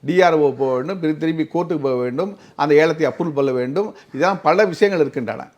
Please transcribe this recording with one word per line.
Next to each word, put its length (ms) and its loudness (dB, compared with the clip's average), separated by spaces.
டி 160 2
ஆர் 120 6
ஓ 200 2
போக 200 -2
வேண்டும், 280 -4
பிரி-, 160 -2
திரும்பி 260 -2
கோர்ட்டுக்கு 360 -4
போக 160 -2
வேண்டும், 420 -4
அந்த 200 2
ஏலத்தை 320 4
அப்ரூவ் 260 -4
பண்ண 180 0
வேண்டும். 440 -4
இதெல்லாம் 280 0
பல 240 4
விஷயங்கள் 360 0
இருக்கின்றன. 560 -4